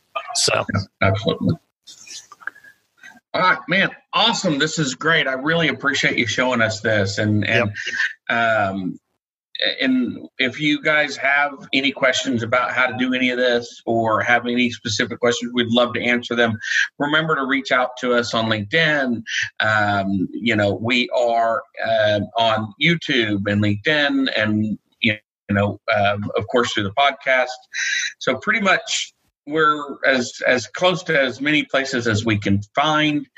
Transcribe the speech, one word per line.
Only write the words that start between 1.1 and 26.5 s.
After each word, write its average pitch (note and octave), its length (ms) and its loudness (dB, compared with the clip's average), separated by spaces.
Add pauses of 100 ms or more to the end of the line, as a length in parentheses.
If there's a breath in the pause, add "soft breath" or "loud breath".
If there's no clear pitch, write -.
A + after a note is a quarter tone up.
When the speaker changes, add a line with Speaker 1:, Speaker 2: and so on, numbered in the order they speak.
Speaker 2:
All D3+ 80 0
right, - 160 2 (100)
man. F3+ 220 2 (220)
Awesome. F#3 460 2
This D#3 200 0
is C3+ 160 0
great. D#3 320 2
I C3 60 -2
really D3+ 360 0
appreciate C3+ 500 0
you B2 80 2
showing B2+ 360 0
us G#2+ 180 0
this. G#2 380 0
And, G#2+ 280 2
and, A2+ 240 0 (600 loud breath)
Speaker 1:
Yep. A#2+ 80 2
Speaker 2:
um, G2+ 600 0 (840)
and B2+ 480 -2 (100)
if B2+ 220 -2
you D3 220 0
guys D3+ 340 0
have C#3 560 0
any C#3 180 2
questions B2+ 520 0
about A#2+ 300 0
how B2 140 2
to A#2 120 -4
do B2+ 160 0
any B2+ 160 0
of B2 80 -2
this A#2+ 480 0
or A2+ 340 0
have A#2+ 260 2
any A#2+ 240 2
specific A#2 480 -4
questions, A#2+ 360 0
we'd B2 140 2
love A#2 260 2
to A2 80 -2
answer A#2+ 320 0
them. A#2 240 2 (400 loud breath)
Remember D#3 380 0
to C3+ 100 -2
reach C3+ 260 -2
out B2+ 280 0
to B2 140 0
us A#2+ 200 0
on A2+ 160 0
LinkedIn. B2 720 0 (380 loud breath)
Um, G2+ 720 2
you A2 240 0
know, G2+ 180 2
we B2 360 0
are, A#2 520 2 (200)
uh, G#2+ 380 2 (160)
on A2 460 0
YouTube A#2 680 0
and G#2 120 2
LinkedIn C#3 760 0
and, G#2+ 420 0 (220)
you G#2+ 160 2 (340)
know, G2+ 300 0 (140)
um, G#2 420 0
of - 120 -2
course, A#2+ 260 2